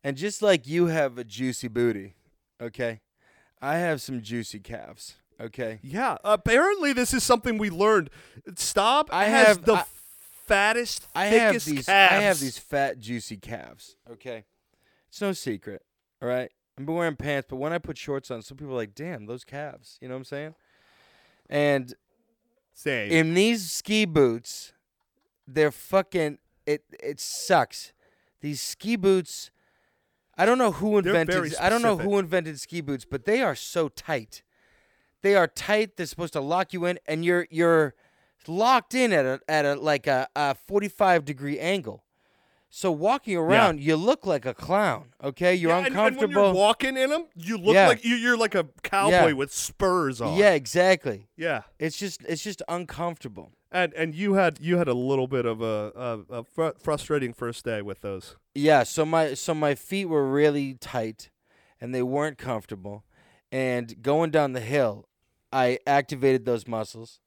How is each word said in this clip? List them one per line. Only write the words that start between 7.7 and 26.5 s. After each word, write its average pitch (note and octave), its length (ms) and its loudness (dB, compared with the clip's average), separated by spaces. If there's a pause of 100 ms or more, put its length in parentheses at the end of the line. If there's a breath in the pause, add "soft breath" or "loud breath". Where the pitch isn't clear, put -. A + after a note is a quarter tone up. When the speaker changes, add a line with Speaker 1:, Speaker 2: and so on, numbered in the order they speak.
Speaker 2:
Stop B3+ 580 2
Speaker 1:
I F#3+ 120 2
Speaker 2:
has A3 240 8
Speaker 1:
have, F3 160 2
Speaker 2:
the A3 100 6
Speaker 1:
I, F3 100 0 (600)
Speaker 2:
fattest, A3 680 0
Speaker 1:
I F3+ 120 0
have A3+ 240 6
Speaker 2:
thickest A3 160 0
Speaker 1:
these, C#3+ 180 -4
Speaker 2:
calves. F#3+ 280 4
Speaker 1:
I G3+ 80 2
have F#3+ 180 2
these C3+ 180 -6
fat, C#3 420 -4
juicy A2 380 -10
calves, E2+ 580 -16 (160)
okay? A#2 340 -14 (640)
It's - 120 -14
no G3 120 -2
secret, G#2 500 -8 (400)
all A#2+ 40 -4
right? B2+ 220 -4 (280)
I've C3+ 80 -12
been D#3+ 100 -6
wearing E3+ 200 -2
pants, C#3 340 -4
but C3+ 60 -10
when C#3+ 160 -6
I E3+ 60 -4
put D3+ 200 -10
shorts C#3 320 -8
on, A2+ 120 -10
some C3+ 160 -20
people C#3+ 160 -12
are - 20 -6
like, G#2+ 180 -6
"Damn, C#3 340 -12
those B2 180 -12
calves." C#3+ 560 -16
You B2+ 80 -16
know B2+ 60 -8
what C3 40 -10
I'm C3 60 -14
saying? D3+ 300 -12 (960 soft breath)
And C#3+ 440 0 (800)
Speaker 2:
Same. A#2 380 -6
Speaker 1:
in D#3+ 220 2
these G3+ 380 2
ski G#3+ 320 -2
boots, C#3 720 0 (720)
they're D3 240 2
fucking, E3+ 680 -2 (260)